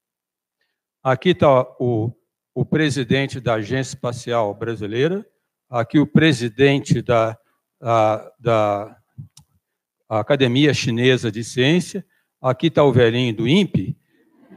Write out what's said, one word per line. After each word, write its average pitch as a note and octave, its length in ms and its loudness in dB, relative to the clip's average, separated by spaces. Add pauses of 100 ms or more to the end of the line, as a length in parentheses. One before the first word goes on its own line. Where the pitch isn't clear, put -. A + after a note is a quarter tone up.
(1040)
Aqui C3 320 0
tá C3+ 280 4 (180)
o, A#2 320 -2 (420)
o A#2+ 100 -2
presidente C#3 760 -2
da A#2 140 -2
Agência A#2 420 -6
Espacial A#2 580 -4
Brasileira, A2+ 720 -4 (420)
aqui A#2+ 300 -2
o C#3+ 80 4
presidente C3+ 960 2
da, A2+ 340 0 (460)
a, A2 560 0
da G#2+ 580 -2 (1120)
Academia C3 640 2
Chinesa A#2+ 600 0
de A2 100 -10
Ciência, D#3 640 -2 (400)
aqui C3 240 0
tá D#3 140 2
o C#3 80 4
velhinho A#2+ 420 2
do A2+ 140 -4
impe. D#3 500 0 (580)